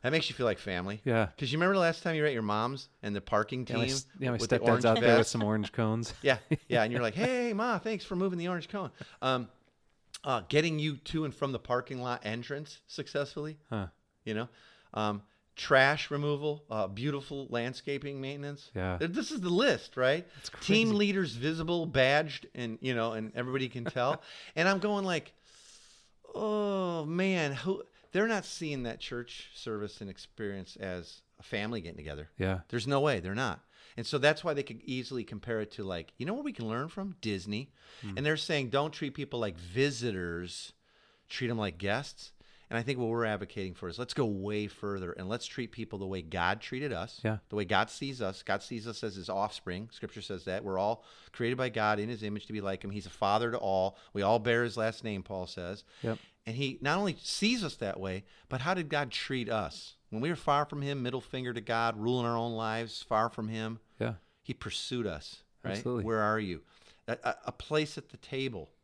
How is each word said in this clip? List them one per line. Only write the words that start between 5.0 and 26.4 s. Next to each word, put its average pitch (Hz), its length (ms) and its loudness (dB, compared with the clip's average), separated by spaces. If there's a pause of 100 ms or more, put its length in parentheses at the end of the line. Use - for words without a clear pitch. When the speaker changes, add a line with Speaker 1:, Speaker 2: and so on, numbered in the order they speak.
Speaker 2:
with 117 120 10
Speaker 1:
vest? 110 100 2
Speaker 2:
some 117 100 0
orange 107 300 2
cones. 113 460 0
Speaker 1:
<laughs> - 40 -16
Yeah, 135 160 6 (320)
yeah. 120 140 6
And 110 80 2
you're 123 100 0
Speaker 2:
<laughs> 117 80 2
Speaker 1:
like, 107 60 -6
"Hey, 240 380 2
Ma, 220 260 0
thanks 220 260 -4
for 196 100 -4
moving 180 220 2
the 170 100 -2
orange 175 220 -2
cone." 190 220 -4 (320)
Um, 127 240 2 (760)
uh, 123 240 0
getting 156 300 4
you 151 200 0
to 160 280 -2
and 135 80 -4
from 135 200 -2
the 117 60 -2
parking 123 440 0
lot 123 200 -2
entrance 123 600 -6
successfully. 151 720 -4 (140)
Speaker 2:
Huh. 101 160 -2 (380)
Speaker 1:
You 113 100 -2
know, 120 140 -4 (440)
um, 104 300 0 (320)
trash 139 560 6
removal, 147 580 -2
uh, 107 180 0
beautiful 139 640 -4
landscaping 135 720 -4
maintenance. 143 540 -8
Speaker 2:
Yeah. 92 240 0
Speaker 1:
Th-, 165 100 0
this 226 220 -2
is 269 100 -4
the 180 80 0
list, 185 480 4
right? 139 380 4
Speaker 2:
That's - 140 -12 (180)
Speaker 1:
Team 220 220 6
Speaker 2:
crazy. 214 80 4
Speaker 1:
leaders 196 360 4
visible, 160 540 0
badged, 139 680 4
and, 113 260 -6
you 131 140 0
know, 113 200 2
and 110 220 -4
everybody 127 340 -2
can 120 160 -6
tell. 131 360 0 (160)
Speaker 2:
<laughs> - 180 -14
Speaker 1:
And 170 140 4
I'm 196 80 4
going 202 260 2
like, 180 300 -2 (1000)
"Oh 196 680 0